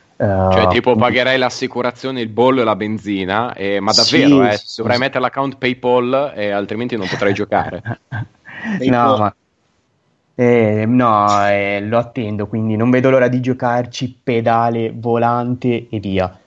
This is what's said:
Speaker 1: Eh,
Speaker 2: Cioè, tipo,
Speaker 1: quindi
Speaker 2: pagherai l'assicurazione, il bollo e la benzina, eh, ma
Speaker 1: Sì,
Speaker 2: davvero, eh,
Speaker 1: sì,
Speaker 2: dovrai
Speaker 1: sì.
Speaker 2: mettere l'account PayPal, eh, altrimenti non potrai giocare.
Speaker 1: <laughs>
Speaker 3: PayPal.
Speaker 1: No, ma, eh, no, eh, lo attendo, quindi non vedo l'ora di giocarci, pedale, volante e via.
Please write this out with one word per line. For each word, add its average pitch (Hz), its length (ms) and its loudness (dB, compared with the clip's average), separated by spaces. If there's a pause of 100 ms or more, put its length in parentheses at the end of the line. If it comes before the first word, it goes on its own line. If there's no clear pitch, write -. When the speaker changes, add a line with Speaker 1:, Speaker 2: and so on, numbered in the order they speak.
(160)
Speaker 1:
Eh, - 100 -2
Speaker 2:
Cioè, 95 420 2
tipo, 117 240 2
Speaker 1:
quindi 110 80 4
Speaker 2:
pagherai 123 400 2
l'assicurazione, 127 800 -4
il 110 80 -6
bollo 123 320 4
e - 20 2
la 107 120 2
benzina, 104 800 -4
eh, 98 240 -2
ma 104 140 0
Speaker 1:
Sì, 104 260 2
Speaker 2:
davvero, 139 280 4
eh, 104 100 0
Speaker 1:
sì, - 200 -12
Speaker 2:
dovrai 120 200 0
Speaker 1:
sì. 127 40 0
Speaker 2:
mettere 135 200 -2
l'account 127 360 -4
PayPal, 123 760 0
eh, 104 160 -4
altrimenti 107 440 -4
non 95 120 -4
potrai 101 260 0
giocare. 92 480 -4
Speaker 1:
<laughs> - 960 -10
Speaker 3:
PayPal. 131 120 0
Speaker 1:
No, 120 280 4
ma, 104 180 0 (960)
eh, 113 540 2
no, 104 600 4
eh, 101 340 0
lo 110 160 -2
attendo, 104 500 -4
quindi 110 280 -2
non 117 140 2
vedo 127 200 4
l'ora 127 180 4
di 127 140 0
giocarci, 123 840 -4
pedale, 117 720 0
volante 120 960 -2
e 107 100 -6
via. 95 480 -4